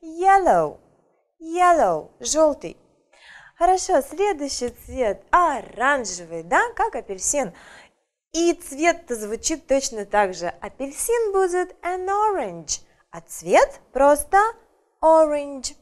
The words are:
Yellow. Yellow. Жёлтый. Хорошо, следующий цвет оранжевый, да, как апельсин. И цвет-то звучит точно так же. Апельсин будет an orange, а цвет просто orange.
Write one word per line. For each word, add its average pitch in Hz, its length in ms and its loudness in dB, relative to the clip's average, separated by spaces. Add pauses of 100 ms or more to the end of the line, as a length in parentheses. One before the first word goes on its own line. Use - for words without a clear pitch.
Yellow. 330 760 2 (600)
Yellow. 330 720 2 (100)
Жёлтый. 285 580 -2 (800)
Хорошо, 370 420 2
следующий 285 720 -4
цвет 233 600 -6
оранжевый, 226 1120 -2
да, 233 200 2 (120)
как 415 200 -2
апельсин. 208 580 -6 (800)
И 339 220 0
цвет-то 320 600 -4
звучит 226 520 -8
точно 247 400 -2
так 202 260 0
же. 170 160 -8 (140)
Апельсин 392 680 -4
будет 359 520 -2
an 370 240 -6
orange, 349 720 -4 (300)
а 165 100 -16
цвет 247 600 0 (120)
просто 285 460 4 (640)
orange. 294 800 2